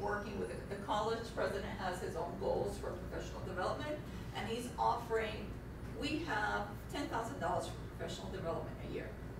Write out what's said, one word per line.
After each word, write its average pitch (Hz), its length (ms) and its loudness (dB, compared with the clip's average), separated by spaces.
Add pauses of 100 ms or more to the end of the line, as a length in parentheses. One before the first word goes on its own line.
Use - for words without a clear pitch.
working 202 380 0
with 180 100 0
the, 190 260 -4
the 208 80 -2
college 220 400 4 (120)
president 196 300 2 (120)
has 185 240 0
his - 140 -2
own - 240 0
goals - 400 4
for - 120 -2
professional - 560 -4
development, 185 500 0 (380)
and 208 120 -2
he's 247 300 0
offering, 226 680 4 (540)
we 208 260 2
have 208 400 2 (240)
ten - 160 0
thousand - 320 0
dollars - 280 2
for - 60 -2 (240)
professional - 340 -4
development - 440 -2 (140)
a - 40 -4
year, - 160 -2 (300)